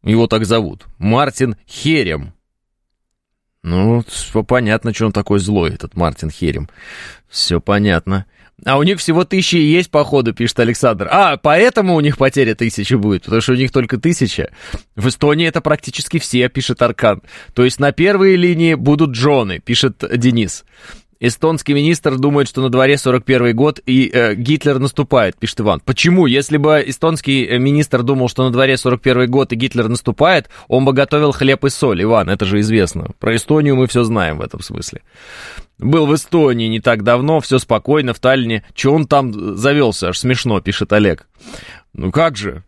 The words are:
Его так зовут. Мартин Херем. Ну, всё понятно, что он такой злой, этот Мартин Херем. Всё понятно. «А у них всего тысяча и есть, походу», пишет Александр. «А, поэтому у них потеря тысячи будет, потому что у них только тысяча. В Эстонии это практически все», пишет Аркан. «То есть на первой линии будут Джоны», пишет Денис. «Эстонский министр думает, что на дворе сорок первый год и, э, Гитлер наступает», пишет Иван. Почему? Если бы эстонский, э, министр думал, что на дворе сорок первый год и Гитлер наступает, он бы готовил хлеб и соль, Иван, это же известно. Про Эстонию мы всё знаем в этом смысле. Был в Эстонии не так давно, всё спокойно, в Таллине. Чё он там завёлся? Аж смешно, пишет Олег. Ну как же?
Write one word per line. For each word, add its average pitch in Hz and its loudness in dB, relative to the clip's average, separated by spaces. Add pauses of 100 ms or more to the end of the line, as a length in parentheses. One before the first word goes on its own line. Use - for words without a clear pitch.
Его 113 2
так 110 0
зовут. 107 -2 (140)
Мартин 123 0 (120)
Херем. 87 -2 (1300)
Ну, 101 0
всё - -4
понятно, 113 0
что 110 -2
он 101 -2
такой 101 0
злой, 92 0
этот - -12
Мартин 80 -4
Херем. 73 -6 (580)
Всё - -2
понятно. 98 0 (380)
«А 131 0
у 147 2
них 185 0
всего 170 0
тысяча 175 0
и 160 4
есть, 165 2
походу», 139 0
пишет - -4
Александр. 113 0
«А, 170 2
поэтому 185 2
у 156 2
них 147 0
потеря 135 2
тысячи 113 -2
будет, 101 0
потому - 0
что 127 0
у - 2
них 127 -2
только 123 -2
тысяча. 131 -2 (440)
В 104 -2
Эстонии 151 0
это 160 -4
практически - -4
все», 123 0
пишет - -4
Аркан. 113 0 (320)
«То 123 2
есть 127 0
на 143 2
первой 190 4
линии 170 2
будут 147 2
Джоны», 117 0
пишет - -2 (100)
Денис. 117 0 (560)
«Эстонский 147 -2
министр 147 0
думает, 143 0
что - -6
на 135 0
дворе 131 2
сорок 127 -2
первый 120 2
год 135 0
и, 131 2
э, 117 0
Гитлер 135 0
наступает», 127 0
пишет - -8
Иван. 104 0
Почему? 170 2
Если 139 0
бы 151 2
эстонский, 139 -2
э, 123 -2
министр 135 0
думал, 127 0
что 135 -2
на 127 0
дворе 135 2
сорок 123 -2
первый 127 2
год 127 0
и 120 -4
Гитлер 120 -2
наступает, 147 0 (200)
он 131 2
бы 139 2
готовил 143 2
хлеб 135 0
и 139 4
соль, 101 0
Иван, 107 2
это 101 -2
же 104 0
известно. 104 0 (100)
Про 110 -2
Эстонию 147 0
мы 127 2
всё 120 0
знаем 95 -2
в - -8
этом - -12
смысле. - -14 (760)
Был 151 2
в 147 2
Эстонии 123 0
не 110 -4
так 110 0
давно, 135 2
всё 131 0
спокойно, 127 -2
в - -10
Таллине. 120 0 (100)
Чё 135 0
он 156 0
там 107 -2
завёлся? 120 0
Аж 90 -6
смешно, 120 -2
пишет 98 -4
Олег. 104 2 (640)
Ну 90 -6
как 156 0
же? 92 -10